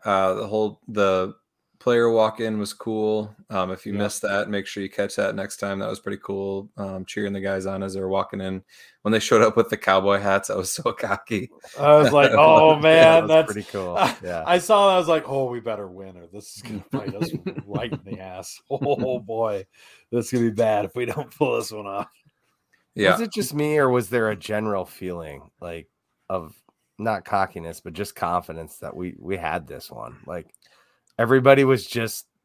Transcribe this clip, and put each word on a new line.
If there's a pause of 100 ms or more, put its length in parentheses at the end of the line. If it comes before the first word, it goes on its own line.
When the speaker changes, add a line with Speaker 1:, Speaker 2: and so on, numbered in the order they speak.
Speaker 1:
uh,
the
whole,
the (440)
player
walk-in
was
cool. (160)
Um,
if
you
Speaker 2:
Yeah.
Speaker 1:
missed
that,
make
sure
you
catch
that
next
time.
That
was
pretty
cool.
Um,
cheering
the
guys
on
as
they
were
walking
in. (400)
When
they
showed
up
with
the
cowboy
hats,
I
was
<laughs>
so
cocky. (300)
Speaker 2:
I
was
like,
Speaker 1:
<laughs>
Speaker 2:
"Oh,
Speaker 3:
Yeah,
Speaker 2:
man,
Speaker 3:
that's
Speaker 2:
that's,"
Speaker 3:
pretty
cool.
Speaker 2:
<laughs>
I,
Speaker 3:
Yeah.
Speaker 2:
I
saw
that.
I
was
like,
"Oh,
we
better
win
or
this
is
gonna
bite
us (200)
Speaker 1:
<laughs>
Speaker 2:
right
in
the
ass."
<laughs>
Oh,
boy, (460)
this
is
gonna
be
bad
if
we
don't
pull
this
one
off. (840)
Speaker 1:
Yeah.
Speaker 3:
Was
it
just
me,
or
was
there
a
general
feeling, (100)
like, (420)
of (420)
not
cockiness,
but
just
confidence
that
we,
we
had
this
one?
Like, (680)
everybody
was
just (200)